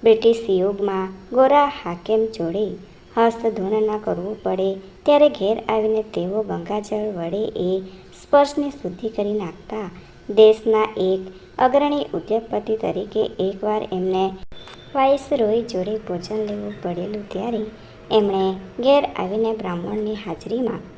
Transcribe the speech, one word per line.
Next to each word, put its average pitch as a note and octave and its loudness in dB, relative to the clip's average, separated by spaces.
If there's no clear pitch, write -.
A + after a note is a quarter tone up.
બ્રિટિશ A3+ 4
યુગમાં F#3+ 0
ગોરા C4+ 6
હાકેમ F3+ -2
જોડે F3+ -4
હસ્તધૂન A3+ 0
ના G#3+ -2
કરવું F#3+ -4
પડે F#3+ 0
ત્યારે D4 8
ઘેર G#3+ -2
આવીને A3 0
તેઓ F#3+ -4
ગંગાજળ G3+ -4
વડે F3 -4
એ - 0
સ્પર્શની C#4+ 2
શુદ્ધિ G#3+ -8
કરી G#3 -2
નાખતા. G3 -8
દેશના A3 6
એક F#3+ 2
અગ્રણી C#4+ 2
ઉદ્યોગપતિ A3 -2
તરીકે G3+ -2
એકવાર G3+ -2
એમને F#3 0
વાઇસરોય C4+ 2
જોડે G#3 -4
ભોજન G#3+ -6
લેવું G#3 -6
પડેલું G3 -6
ત્યારે G#3+ -4
એમણે G3+ 2
ઘેર C#4 6
આવીને A3 -2
બ્રાહ્મણની G#3 -4
હાજરીમાં G#3 -4